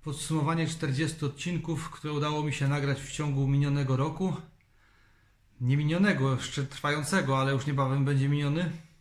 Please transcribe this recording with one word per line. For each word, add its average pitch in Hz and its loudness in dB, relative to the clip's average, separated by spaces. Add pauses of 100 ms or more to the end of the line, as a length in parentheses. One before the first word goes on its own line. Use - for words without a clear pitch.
podsumowanie 156 -2
czterdziestu 147 -2
odcinków, 165 -4
które 151 -8
udało 151 0
mi 151 -2
się 139 0
nagrać 143 0
w - -12
ciągu 139 0
minionego 139 4
roku. 151 0 (1200)
Nie 127 2
minionego, 151 2
jeszcze - -4
trwającego, 143 0
ale 135 2
już 135 0
niebawem 135 2
będzie 139 2
miniony. 147 0 (280)